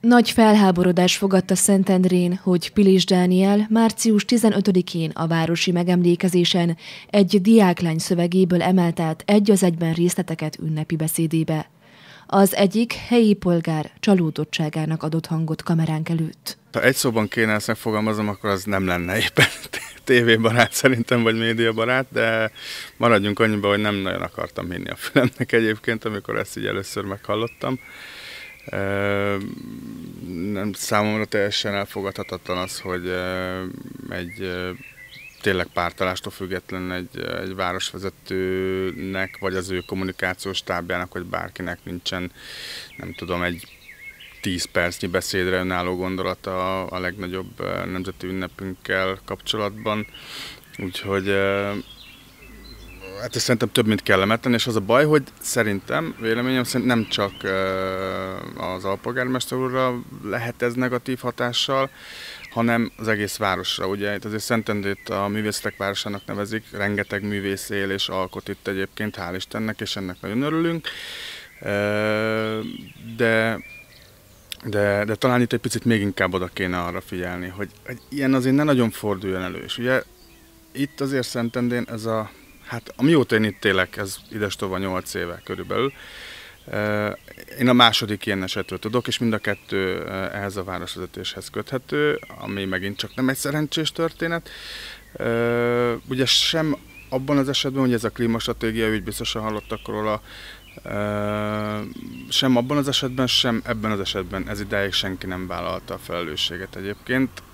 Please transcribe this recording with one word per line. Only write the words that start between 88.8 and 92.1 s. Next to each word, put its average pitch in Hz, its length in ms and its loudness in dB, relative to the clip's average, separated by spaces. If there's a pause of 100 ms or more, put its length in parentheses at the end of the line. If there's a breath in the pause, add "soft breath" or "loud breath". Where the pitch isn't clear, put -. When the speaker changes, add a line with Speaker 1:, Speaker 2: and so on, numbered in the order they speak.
Speaker 2:
és 117 100 -4
mind 113 160 2
a 107 40 0
kettő, 101 400 -4
ö, 92 320 -2
ehhez 95 460 -6
a 98 80 -6
városvezetéshez 90 840 -10
köthető, 147 720 -2 (200)